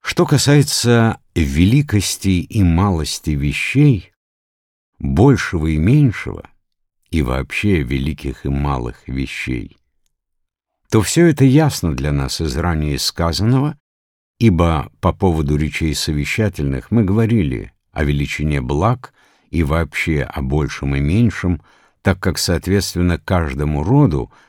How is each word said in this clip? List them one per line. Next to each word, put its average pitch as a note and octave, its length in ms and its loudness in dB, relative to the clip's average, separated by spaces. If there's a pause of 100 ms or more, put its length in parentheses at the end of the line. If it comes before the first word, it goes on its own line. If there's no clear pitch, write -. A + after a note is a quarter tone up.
Что - 240 0
касается C3 920 2 (160)
великости F#2 1040 2
и G#2 220 0
малости E2+ 680 0
вещей, F2 800 0 (880)
большего D#2+ 720 2
и D#2 100 0
меньшего, G2 720 0 (600)
и D#2+ 120 0
вообще C2+ 600 -2
великих C2+ 640 -6
и C#2 40 -4
малых C#2 580 -4
вещей, B1+ 720 -8 (1120)
то A2 120 4
всё E3+ 260 4
это D3 180 4
ясно C3+ 500 2
для C#2+ 160 -2
нас C#2 300 -2
из C#2+ 140 -2
ранее D2+ 420 -2
сказанного, A2 800 -2 (600)
ибо E2+ 520 2 (100)
по F2 120 2
поводу D#2 440 0
речей D#2 360 -2
совещательных D2 1000 -4
мы A2+ 120 2
говорили F#2 720 0 (180)
о D#2 120 -4
величине C#2+ 580 -2
благ E2+ 520 -2 (380)
и E2 120 0
вообще D#2 600 -2
о C#2 180 -8
большем C#2 540 -2
и C#2 40 -2
меньшем, F2+ 640 0 (400)
так F#2+ 180 0
как, E2+ 180 -4
соответственно, F2 840 -2
каждому D2 640 -2
роду G2 480 2 (180)